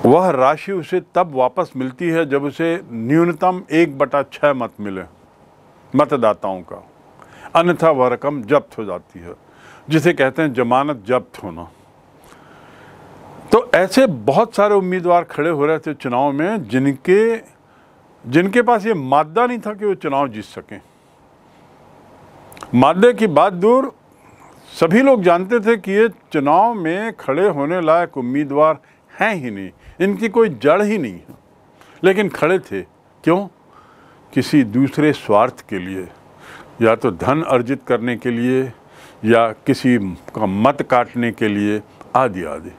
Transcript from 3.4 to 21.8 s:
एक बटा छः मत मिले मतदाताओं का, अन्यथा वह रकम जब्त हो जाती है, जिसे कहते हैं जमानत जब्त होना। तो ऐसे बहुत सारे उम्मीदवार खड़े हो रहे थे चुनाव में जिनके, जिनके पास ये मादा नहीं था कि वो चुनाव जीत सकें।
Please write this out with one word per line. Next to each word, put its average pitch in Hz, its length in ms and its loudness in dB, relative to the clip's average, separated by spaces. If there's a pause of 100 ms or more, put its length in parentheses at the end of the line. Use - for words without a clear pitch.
एक 156 260 2
बटा 139 260 0
छः 143 300 0
मत 120 260 -6
मिले 95 240 -10 (920)
मतदाताओं 110 680 0
का, 95 220 -18 (720)
अन्यथा 165 360 2
वह 127 160 2
रकम 139 360 -4
जब्त 135 340 -2
हो 110 80 -8
जाती 90 340 -12
है, 85 140 -18 (560)
जिसे 156 240 2
कहते 135 280 0
हैं 151 120 -2
जमानत 127 540 0
जब्त - 360 -4
होना। 85 240 -14 (1800)
तो 240 220 2
ऐसे 190 340 4
बहुत 156 480 0
सारे 208 200 2
उम्मीदवार 180 480 2
खड़े 160 260 -4
हो 147 160 0
रहे 156 140 0
थे 156 140 -8
चुनाव 135 380 -2
में 170 320 -4
जिनके, 143 720 0 (880)
जिनके 185 360 0
पास 220 240 0
ये 226 80 0
मादा 156 520 0
नहीं 247 140 -4
था 214 140 -10
कि 202 120 -8
वो 196 100 0
चुनाव 139 320 -2
जीत 107 160 -10
सकें। - 360 -18 (2000)